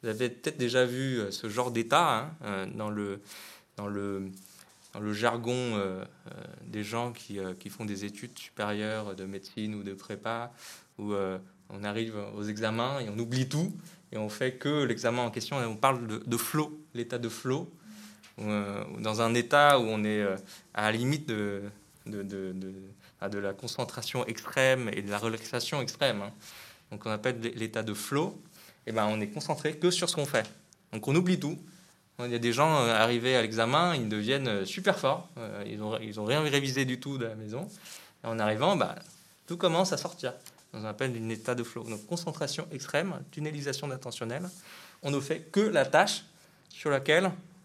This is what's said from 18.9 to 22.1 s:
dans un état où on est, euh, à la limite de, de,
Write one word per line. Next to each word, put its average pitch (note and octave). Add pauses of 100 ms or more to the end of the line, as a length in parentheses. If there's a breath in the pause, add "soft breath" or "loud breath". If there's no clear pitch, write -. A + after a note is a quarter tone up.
dans A2
un A2+
état C#3+
où A#2+
on A2
est, G#2+
euh, G2 (400 loud breath)
à G#2+
la G#2+
limite C3+
de, G#2 (420)
de, G#2